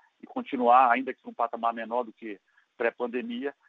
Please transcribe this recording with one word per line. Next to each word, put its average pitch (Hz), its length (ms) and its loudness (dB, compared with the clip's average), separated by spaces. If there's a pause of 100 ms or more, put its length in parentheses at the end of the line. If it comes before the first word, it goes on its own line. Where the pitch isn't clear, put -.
(220)
e - 40 -20
continuar, 123 680 4
ainda 127 200 -2
que - 120 -16
num 117 100 -16
patamar 117 400 -2
menor 117 300 -4
do 107 80 -16
que 107 280 -14 (360)
pré-pandemia, 120 800 -4 (140)